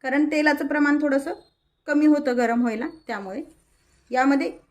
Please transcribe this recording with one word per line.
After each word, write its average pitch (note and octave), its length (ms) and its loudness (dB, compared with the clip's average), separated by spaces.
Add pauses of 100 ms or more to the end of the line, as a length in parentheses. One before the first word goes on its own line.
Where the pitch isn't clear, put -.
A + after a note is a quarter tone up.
कारण C#4 240 0
तेलाचं D4+ 400 0
प्रमाण D4 360 0
थोडंसं C#4+ 320 -2 (520)
कमी D4 200 2
होतं C#4+ 300 2
गरम A#3 240 0
व्हायला, A#3+ 280 -2 (180)
त्यामुळे G#3 360 -10 (680)
यामध्ये C4+ 480 0 (120)